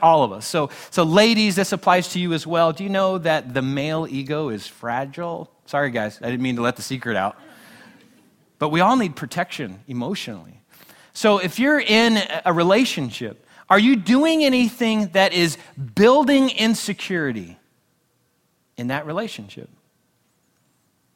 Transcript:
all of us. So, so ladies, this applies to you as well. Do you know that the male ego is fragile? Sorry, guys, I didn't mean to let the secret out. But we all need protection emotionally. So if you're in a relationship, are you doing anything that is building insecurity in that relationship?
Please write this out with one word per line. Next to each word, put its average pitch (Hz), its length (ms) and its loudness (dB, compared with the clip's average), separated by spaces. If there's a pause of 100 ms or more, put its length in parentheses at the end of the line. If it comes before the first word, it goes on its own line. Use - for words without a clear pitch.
all 160 220 6
of 104 80 -2
us. 104 160 -12
So, 170 220 -2 (200)
so 175 140 0
ladies, 208 500 4
this 185 160 -2
applies 180 380 0
to 180 100 -6
you 175 140 -2
as 156 120 -4
well. 165 280 0
Do 190 100 -10
you 196 80 -6
know 190 280 0
that 151 360 -2
the 131 80 -2
male 143 480 -4
ego 139 380 -6
is 104 180 -8
fragile? 139 800 -8 (180)
Sorry, 143 260 -2
guys, 117 280 -4
I - 60 -12
didn't 123 160 -4
mean 127 140 -2
to 117 60 -4
let 123 120 0
the - 80 -14
secret 123 340 -6
out. 98 200 -2 (1200)
But 151 120 -2
we 160 100 2
all 220 160 4
need 196 180 -2
protection 120 720 -8
emotionally. 123 720 -10 (520)
So 208 260 2
if 185 220 -4
you're 285 180 4
in 226 400 4 (260)
a 180 80 2
relationship, 170 960 0 (240)
are 196 80 6
you 247 160 6
doing 285 500 2
anything 226 680 0
that 190 220 4
is 175 240 2 (380)
building 262 560 6
insecurity 160 1080 -4 (1160)
in 120 120 -8
that 147 180 -6
relationship? 156 640 -10 (1500)